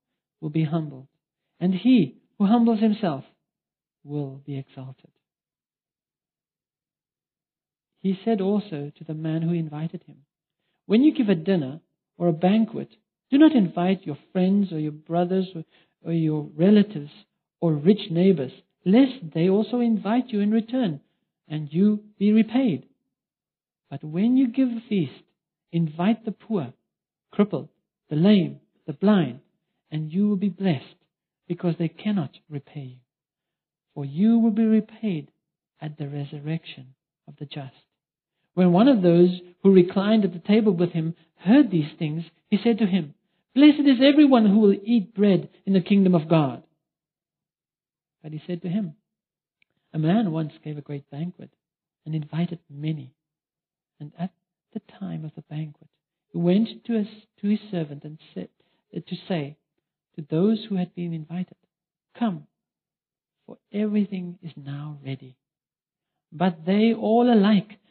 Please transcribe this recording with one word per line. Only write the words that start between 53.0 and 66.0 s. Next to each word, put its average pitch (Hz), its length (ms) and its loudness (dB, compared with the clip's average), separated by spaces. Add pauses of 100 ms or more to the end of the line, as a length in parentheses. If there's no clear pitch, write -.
And 151 180 -18
at 185 140 -10 (420)
the 214 80 -12
time 170 420 -14
of 156 120 -14
the - 80 -18
banquet, 151 460 -12 (420)
he - 60 -8
went 185 480 0
to 233 80 -4
his, 208 140 -2 (340)
to 208 60 -4
his 208 120 0 (120)
servant 147 320 -8
and 156 160 -18 (140)
said, 185 160 -14 (460)
uh, 175 40 -10
to 175 160 -12 (120)
say 151 280 -6 (600)
to 165 60 -14
those 190 440 0
who 196 100 -6
had 180 200 -4
been 175 180 -8
invited, 160 440 -10 (580)
'Come, 180 320 -6 (960)
for - 120 -20 (140)
everything 202 680 -4
is 160 160 -16
now 143 460 -12
ready.' 131 340 -12 (920)